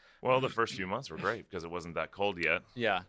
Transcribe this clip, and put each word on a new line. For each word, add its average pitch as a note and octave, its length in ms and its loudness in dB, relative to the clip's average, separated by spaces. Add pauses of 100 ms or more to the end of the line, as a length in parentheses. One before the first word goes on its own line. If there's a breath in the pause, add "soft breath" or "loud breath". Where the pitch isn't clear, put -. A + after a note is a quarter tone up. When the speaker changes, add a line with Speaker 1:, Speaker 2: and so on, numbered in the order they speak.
(240 soft breath)
Speaker 1:
Well, B2+ 180 6
the C3 80 0
first A2+ 240 2
few F#2 140 -4
months A2 240 -4
were D#2 60 -8
great G2 340 -2
'cause F2 120 -6
it E2+ 60 -8
wasn't E2+ 240 -6
that D#2+ 180 -2
cold G2 320 0
yet. D#2+ 200 2 (100)
Speaker 2:
Yeah, G#2+ 360 2